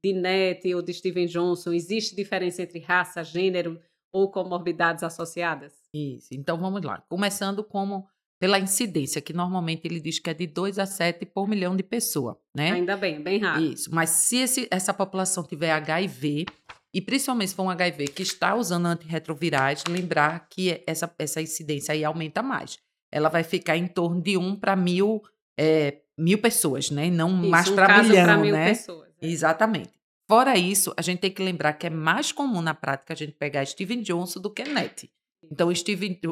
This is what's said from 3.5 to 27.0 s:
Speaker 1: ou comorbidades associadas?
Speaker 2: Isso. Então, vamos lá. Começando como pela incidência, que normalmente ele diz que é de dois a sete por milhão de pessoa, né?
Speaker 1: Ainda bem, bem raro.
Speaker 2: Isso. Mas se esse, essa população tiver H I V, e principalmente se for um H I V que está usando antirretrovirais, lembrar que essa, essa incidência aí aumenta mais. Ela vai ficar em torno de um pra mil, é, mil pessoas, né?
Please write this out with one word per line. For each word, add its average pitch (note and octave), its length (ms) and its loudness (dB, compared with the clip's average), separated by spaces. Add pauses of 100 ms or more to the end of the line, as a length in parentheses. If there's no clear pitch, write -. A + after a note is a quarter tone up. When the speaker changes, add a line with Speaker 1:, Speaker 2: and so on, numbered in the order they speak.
Speaker 1:
ou F#3+ 180 2
comorbidades F3 720 -2
associadas? E3 720 -6 (200)
Speaker 2:
Isso. C#3+ 380 -8
Então, C#3+ 260 -4
vamos F#3+ 260 -4
lá. A2 260 -8
Começando G3 560 -2
como G3 420 -6 (320)
pela G3 200 4
incidência, F3+ 600 -2
que D3+ 140 -12
normalmente E3+ 520 -4
ele E3 140 -6
diz D#3+ 200 -6
que - 100 -6
é D#3+ 40 -4
de E3+ 140 -4
dois F#3+ 320 -4
a G3 60 0
sete F3 400 -4
por G3 200 -4
milhão F#3+ 300 0
de F#3+ 80 0
pessoa, D#3 560 -4 (160)
né? D3+ 160 0
Speaker 1:
Ainda F3+ 240 0
bem, F3 260 -4
bem F#3 180 0
raro. E3 220 0
Speaker 2:
Isso. D3+ 320 -4
Mas E3 160 2
se - 280 2
esse, B3+ 340 0
essa F#3+ 220 -2
população F#3+ 500 -2
tiver D#3+ 280 -2
H D#3 300 0
I G3 60 -2
V, D3 380 -2 (480)
e F#3+ 80 0
principalmente A#3 480 -2
se F#3+ 60 -10
for F#3+ 80 -2
um F#3 60 0
H F3+ 200 0
I - 20 -4
V C#3+ 140 -4
que F#3 180 -6
está - 320 0
usando F3 300 0
antirretrovirais, D#3 1000 -2
lembrar E3 640 0
que F3+ 400 -2
essa, D#3+ 320 -4
essa D#3 220 -4
incidência D3+ 520 -4
aí D3+ 120 -2
aumenta D#3+ 360 -4
mais. - 380 -6 (320)
Ela D3+ 180 2
vai E3 140 2
ficar E3+ 340 0
em F3 100 0
torno F3 340 0
de F#3+ 140 0
um F#3 220 0
pra G3 180 2
mil, F#3+ 480 2 (340)
é, D3+ 440 2 (160)
mil E3+ 200 4
pessoas, D#3 540 0
né? D3 180 0